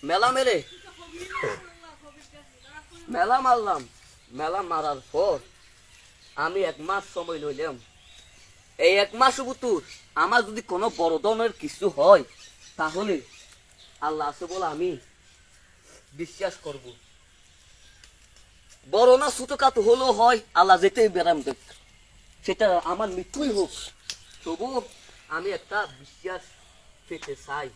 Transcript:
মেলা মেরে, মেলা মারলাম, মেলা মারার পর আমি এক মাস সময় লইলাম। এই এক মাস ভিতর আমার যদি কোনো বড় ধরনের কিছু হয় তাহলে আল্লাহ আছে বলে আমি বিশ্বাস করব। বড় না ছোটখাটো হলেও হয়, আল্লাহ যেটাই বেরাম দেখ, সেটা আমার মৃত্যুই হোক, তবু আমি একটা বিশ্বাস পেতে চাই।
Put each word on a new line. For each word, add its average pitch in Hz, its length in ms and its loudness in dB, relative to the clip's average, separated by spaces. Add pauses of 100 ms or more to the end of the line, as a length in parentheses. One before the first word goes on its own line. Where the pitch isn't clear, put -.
মেলা 196 280 2
মেরে, 254 200 2 (2500)
মেলা 262 320 2
মারলাম, 208 360 2 (560)
মেলা 160 220 -4 (100)
মারার - 300 -4 (120)
পর 170 240 0 (1080)
আমি 370 160 -4 (100)
এক - 80 -12 (100)
মাস 392 160 -4 (100)
সময় 165 300 -8
লইলাম। 143 320 -8 (1000)
এই 170 160 6 (100)
এক 202 60 -8 (100)
মাস 262 160 4 (120)
ভিতর 240 300 -2 (460)
আমার 226 240 2
যদি 220 140 -10 (100)
কোনো 185 140 -2 (140)
বড় 165 140 2 (100)
ধরনের 220 280 0 (100)
কিছু 156 240 -6 (120)
হয় 160 260 8 (560)
তাহলে 170 360 -4 (920)
আল্লাহ 151 260 -4
আছে 175 200 -14
বলে 185 220 -4
আমি 175 160 -4 (1300)
বিশ্বাস 180 340 -8 (120)
করব। 139 180 -14 (2000)
বড় 240 180 8 (100)
না 294 140 0
ছোটখাটো 262 520 0
হলেও 254 220 4 (100)
হয়, 233 180 6 (200)
আল্লাহ 185 260 8
যেটাই 220 320 4
বেরাম 170 300 2
দেখ, 135 120 -8 (880)
সেটা 196 220 0 (260)
আমার - 240 -4
মৃত্যুই 277 420 -6
হোক, 180 140 -2 (720)
তবু - 220 -8 (680)
আমি 180 120 -6 (100)
একটা - 200 -8 (240)
বিশ্বাস - 400 -12 (680)
পেতে 156 260 -12 (120)
চাই। 143 280 -8